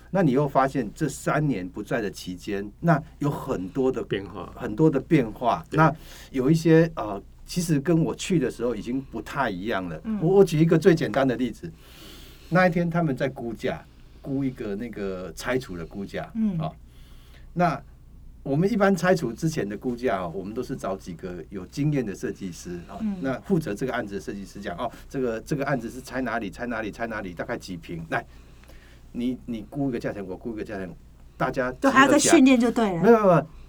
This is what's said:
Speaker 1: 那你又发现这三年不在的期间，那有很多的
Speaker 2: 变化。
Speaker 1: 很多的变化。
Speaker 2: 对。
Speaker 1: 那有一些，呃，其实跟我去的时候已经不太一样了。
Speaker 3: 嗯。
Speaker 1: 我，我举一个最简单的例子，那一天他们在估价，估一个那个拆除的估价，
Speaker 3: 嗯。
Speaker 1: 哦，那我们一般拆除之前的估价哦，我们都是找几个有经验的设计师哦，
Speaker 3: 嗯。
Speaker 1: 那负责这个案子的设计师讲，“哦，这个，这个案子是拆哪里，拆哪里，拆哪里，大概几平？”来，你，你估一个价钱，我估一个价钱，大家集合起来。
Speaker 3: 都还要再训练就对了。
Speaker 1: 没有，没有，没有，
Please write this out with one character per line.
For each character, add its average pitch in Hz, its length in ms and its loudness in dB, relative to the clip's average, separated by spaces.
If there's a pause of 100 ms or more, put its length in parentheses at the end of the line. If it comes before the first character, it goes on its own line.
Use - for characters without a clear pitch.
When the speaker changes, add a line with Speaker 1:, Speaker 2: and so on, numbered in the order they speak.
(120)
Speaker 1:
那 190 100 2
你 156 80 4
又 143 160 2
发 135 220 2
现 131 260 -4
这 156 140 -4
三 151 400 -2
年 92 200 -2
不 - 140 -10
在 127 180 -4
的 104 80 -2
期 90 280 -10
间， 101 420 -6
那 160 240 2 (160)
有 143 100 0
很 120 420 -6
多 131 200 0
的 127 140 -2
Speaker 2:
变 101 200 -4
化。 98 300 -12
Speaker 1:
很 107 220 -8
多 160 120 6
的 131 120 0
变 131 280 2
化。 104 400 -2
Speaker 2:
对。 131 80 -4
Speaker 1:
那 156 160 6 (380)
有 131 180 0
一 160 60 6
些， 165 400 6
呃， 104 260 -6 (240)
其 - 160 -6
实 160 200 2
跟 165 240 2
我 - 100 -2
去 - 240 0
的 127 100 0
时 107 160 -8
候 120 80 0
已 104 80 -6
经 123 200 -4
不 117 200 -10
太 127 300 -2
一 92 140 -6
样 95 240 -2
了。 80 160 -10
Speaker 3:
嗯。 220 180 -4
Speaker 1:
我， 185 140 4
我 196 80 12
举 160 160 2
一 165 40 8
个 165 140 6
最 170 160 8
简 127 160 0
单 135 160 2
的 123 80 2
例 117 160 -2
子， 131 180 -12 (840)
那 185 180 6
一 - 20 0
天 175 180 0
他 170 140 0
们 139 140 0
在 139 120 -2
估 120 240 -8
价， 98 320 -4 (380)
估 139 220 -2
一 131 60 -2
个 107 260 -8
那 117 120 -8
个 95 460 -8
拆 127 240 -2
除 92 180 -10
的 82 80 -8
估 98 220 -10
价， 85 300 -10
Speaker 3:
嗯。 214 240 0
Speaker 1:
哦， 160 120 -4 (800)
那 170 300 0 (600)
我 139 140 -2
们 185 140 2
一 233 40 -2
般 196 220 4
拆 185 180 4
除 127 180 -2
之 160 160 -2
前 120 200 -2
的 104 80 -8
估 123 180 -4
价 117 260 0
哦， 87 140 -6
我 95 80 -6
们 104 120 -8
都 123 80 -4
是 127 120 -8
找 98 220 -6
几 - 160 -12
个 90 380 -10
有 95 160 -10
经 147 260 0
验 135 120 0
的 98 100 -6
设 104 180 -6
计 95 180 -10
师 87 380 -12
哦， 98 120 -14
Speaker 3:
嗯。 202 200 -4
Speaker 1:
那 131 200 -4
负 190 180 2
责 117 160 -4
这 127 120 -6
个 123 60 -4
案 120 140 -4
子 98 80 -10
的 95 60 -6
设 107 120 -10
计 98 140 -10
师 104 140 -16
讲 101 180 -8
，“哦， 123 120 -6 (180)
这 143 120 -6
个， 113 220 -2
这 - 120 -4
个 135 120 -2
案 143 120 -2
子 113 120 -8
是 127 100 -14
拆 123 220 -6
哪 117 160 -2
里， 104 120 -6
拆 117 160 -10
哪 117 140 -6
里， 107 100 -6
拆 113 160 -6
哪 110 140 -6
里， 92 140 -8
大 107 100 -6
概 120 140 -6
几 - 180 -10
平？” 82 320 -10
来， 120 160 -6 (880)
你， 123 320 -4
你 113 240 -8
估 139 220 -4
一 - 20 -4
个 117 60 -4
价 123 120 -6
钱， 101 160 -10
我 92 80 -10
估 113 200 -10
一 - 20 -10
个 104 80 -6
价 104 120 -10
钱， 92 140 -8 (460)
大 131 140 -2
家 127 200 -2
集 131 60 -8
合 - 40 -18
起 277 60 4
来。 269 40 6
Speaker 3:
都 - 0 -
还 262 160 8
要 - 40 6
再 294 80 8
训 311 240 8
练 262 160 8
就 233 120 4
对 214 260 2
了。 165 60 0
Speaker 1:
没 214 80 8
有， 233 40 10
没 220 60 6
有， 208 60 4
没 185 60 8
有， 156 140 6 (220)